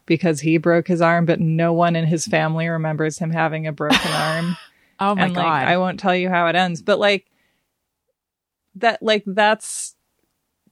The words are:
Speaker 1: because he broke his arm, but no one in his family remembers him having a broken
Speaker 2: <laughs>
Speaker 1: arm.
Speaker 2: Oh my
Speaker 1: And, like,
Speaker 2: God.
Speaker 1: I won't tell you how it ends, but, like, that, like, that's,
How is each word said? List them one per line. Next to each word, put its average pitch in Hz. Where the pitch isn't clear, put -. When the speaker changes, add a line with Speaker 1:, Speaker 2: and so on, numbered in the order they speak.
Speaker 1:
because 165
he 160
broke 170
his 175
arm, 170
but 165
no 165
one 170
in 165
his 160
family 160
remembers 156
him 160
having 160
a 156
broken 151
Speaker 2:
<laughs> 165
Speaker 1:
arm. 160
Speaker 2:
Oh 196
my 185
Speaker 1:
And, 180
like, 175
Speaker 2:
God. 156
Speaker 1:
I 175
won't 185
tell 185
you 180
how 175
it 165
ends, 175
but, 202
like, 202
that, 220
like, 214
that's, 208